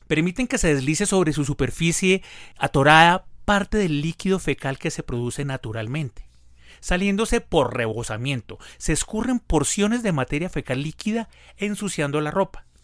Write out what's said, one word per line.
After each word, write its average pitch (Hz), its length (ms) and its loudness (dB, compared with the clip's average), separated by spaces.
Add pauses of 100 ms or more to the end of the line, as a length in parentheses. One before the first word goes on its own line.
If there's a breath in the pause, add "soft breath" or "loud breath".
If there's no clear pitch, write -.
permiten 175 420 0
que 269 120 -2
se 160 140 2
deslice 151 320 0
sobre 180 280 2
su 143 120 -2
superficie 165 760 0 (360 loud breath)
atorada 165 680 6 (180)
parte 202 340 0
del 156 240 0
líquido 185 360 -2
fecal 135 400 -4
que - 140 -6
se 160 100 -8
produce 120 420 -4
naturalmente. 127 840 -8 (520 loud breath)
Saliéndose 202 600 0
por 123 340 2
rebosamiento, 117 840 -4 (180 loud breath)
se - 160 0
escurren 233 460 -2
porciones 208 640 0
de 202 80 0
materia 147 380 -2
fecal 139 340 -4
líquida 214 440 -4 (300 loud breath)
ensuciando 175 640 -4
la 151 80 -2
ropa, - 380 -4 (160)